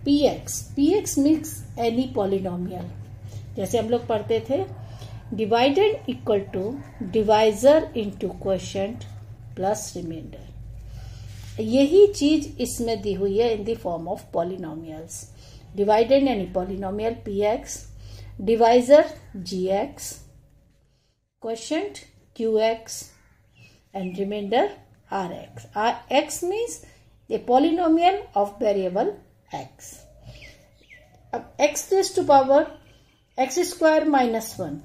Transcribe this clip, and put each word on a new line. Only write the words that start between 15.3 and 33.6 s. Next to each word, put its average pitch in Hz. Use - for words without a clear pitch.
Dividend 226
यानी 196
polynomial 196
P 202
X, -
divisor 240
G 185
X, -
quotient 302
Q 226
X 226
and 185
remainder 208
R 190
X। -
R 220
X -
means 427
a 240
polynomial 339
of -
variable 202
X। -
अब -
X 294
raised 381
to 359
power 277
एक्स 262